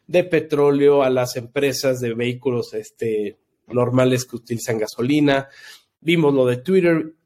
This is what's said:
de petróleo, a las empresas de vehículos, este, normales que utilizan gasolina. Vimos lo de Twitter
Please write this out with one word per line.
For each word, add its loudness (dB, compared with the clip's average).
de 2
petróleo, 2
a 2
las 0
empresas -2
de -4
vehículos, -4
este, -6
normales 0
que -16
utilizan -6
gasolina. 0
Vimos 2
lo 2
de 0
Twitter 0